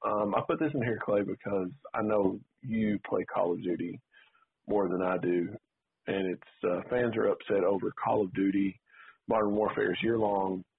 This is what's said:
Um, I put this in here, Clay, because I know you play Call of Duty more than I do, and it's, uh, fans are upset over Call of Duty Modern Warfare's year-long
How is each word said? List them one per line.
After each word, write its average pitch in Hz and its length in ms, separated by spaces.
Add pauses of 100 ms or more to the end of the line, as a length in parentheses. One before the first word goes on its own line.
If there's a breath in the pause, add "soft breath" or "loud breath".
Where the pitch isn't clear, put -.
Um, 104 300
I 113 100
put 165 140
this 151 120
in 135 100
here, 113 220
Clay, 101 180
because 95 460 (260)
I 113 80
know 104 360 (240)
you 110 360 (100)
play - 160
Call 90 280
of 87 100
Duty 87 380 (680 soft breath)
more 101 200
than 90 140
I 90 160
do, 87 300 (580)
and 95 280
it's, - 300
uh, 90 240
fans 120 280
are 107 120
upset 98 360
over 95 260 (120)
Call 113 200
of 92 100
Duty 98 480 (480 loud breath)
Modern 107 260
Warfare's 104 480
year-long 101 640 (140)